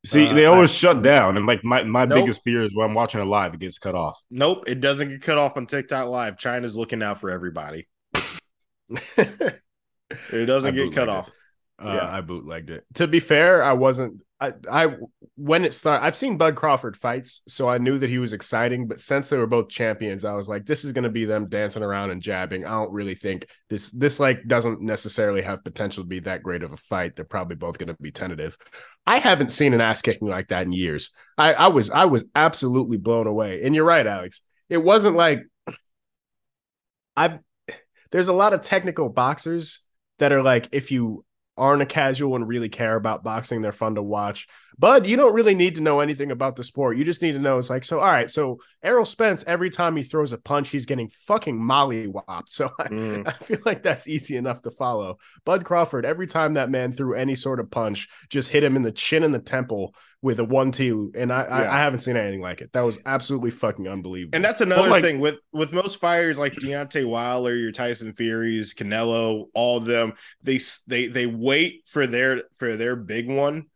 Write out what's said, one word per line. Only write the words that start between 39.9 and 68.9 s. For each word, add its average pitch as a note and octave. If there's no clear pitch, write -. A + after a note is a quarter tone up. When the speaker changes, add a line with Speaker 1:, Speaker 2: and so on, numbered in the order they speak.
Speaker 3:
that C#3+
are C#3
like, B2+
if C#3
you A#2
aren't C#3
a C3+
casual C3+
and A#2
really A#2
care A2+
about A2
boxing, A2+
they're G#2
fun A2
to G#2
watch. G#2
Bud, A3
you A3+
don't B3
really G#3+
need F3+
to D#3
know D3
anything C#3+
about C3
the B2
sport. B2+
You C#3+
just E3
need E3
to C#3
know C3+
it's B2+
like, B2+
so, D#3+
all F#3+
right, B2
so C3
Errol D#3
Spence, G#3
every F3
time E3
he C#3+
throws D3
a -
punch, C#3+
he's C3
getting A#2+
fucking F3+
mollywopped. A2+
So C3
I, -
Speaker 2:
Mm. A2
Speaker 3:
<laughs> -
I -
feel -
like G#3
that's D#3
easy D3
enough B2
to A#2
follow. G#2+
Bud F3
Crawford, D#3+
every E3
time D#3
that C3
man B2+
threw B2+
any C3
sort B2+
of G#2
punch, G#2+
just C3+
hit D3
him C3+
in B2+
the A2+
chin D#3+
and D3+
the A#2
temple A#2
with B2
a A#2
one-two. B2+
And A#2+
I, B2+
I, C3
Speaker 2:
Yeah. C3
Speaker 3:
I C#3
haven't C3+
seen B2
anything G2+
like F2+
it. -
That B2+
was A#2
absolutely C3
fucking G2+
unbelievable. F#2
Speaker 2:
And F3+
that's A3
another F#3
Speaker 1:
But, F#3
like F3+
Speaker 2:
thing D3+
with, D3+
with D3+
most F#3+
fighters E3+
like C#3+
Deontay C#3
Wilder, A#2+
your A2+
Tyson A2+
Furies, A2+
Canelo, A2+